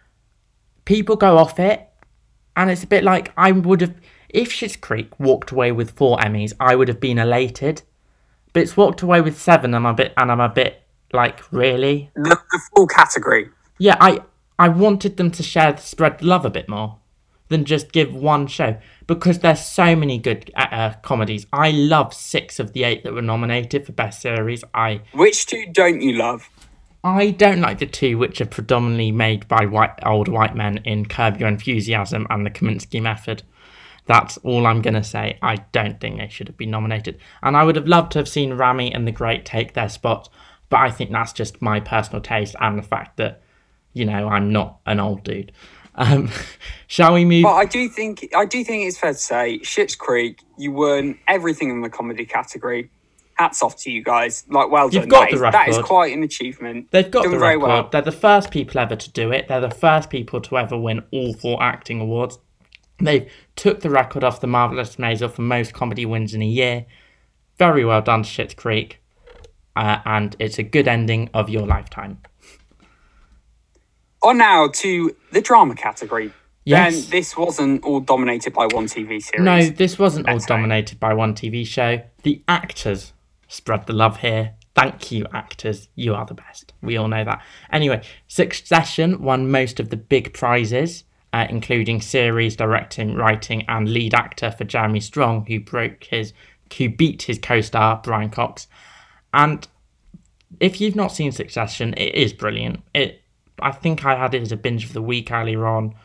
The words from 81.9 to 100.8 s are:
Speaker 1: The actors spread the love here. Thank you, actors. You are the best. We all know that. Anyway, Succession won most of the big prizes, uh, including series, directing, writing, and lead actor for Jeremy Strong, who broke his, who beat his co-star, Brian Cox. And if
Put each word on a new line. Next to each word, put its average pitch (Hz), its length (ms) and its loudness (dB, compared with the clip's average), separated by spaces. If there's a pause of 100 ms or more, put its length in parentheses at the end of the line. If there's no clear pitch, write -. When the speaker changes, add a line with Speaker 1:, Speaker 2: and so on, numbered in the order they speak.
Speaker 1:
The 147 240 0
actors - 640 -4 (380)
spread - 360 -6
the 113 80 -6
love 110 260 2
here. 110 340 -4 (220)
Thank - 360 0
you, 107 220 -4
actors. - 640 -10
You 117 200 -2
are 113 100 -6
the - 80 -16
best. - 480 -20
We 117 160 -4
all 110 120 -2
know 110 160 -2
that. 110 160 -4 (300)
Anyway, 143 300 0 (260)
Succession 175 920 0
won 131 300 0
most 131 280 -2
of 110 100 -8
the 113 80 -8
big - 360 0
prizes, 123 720 -2 (300)
uh, 117 160 -2
including 117 520 -2
series, 117 540 0
directing, 110 600 -4
writing, 110 520 -2
and 110 220 -2
lead 117 260 -2
actor - 360 -2
for 110 120 -12
Jeremy 107 380 -2
Strong, 113 460 -2
who 113 120 -6
broke 117 460 -8
his, 113 280 -8 (440)
who 127 120 0
beat 151 340 0
his 117 140 -6
co-star, 110 640 0
Brian 110 280 -4
Cox. - 360 -6 (640)
And 147 340 2 (920)
if 185 220 0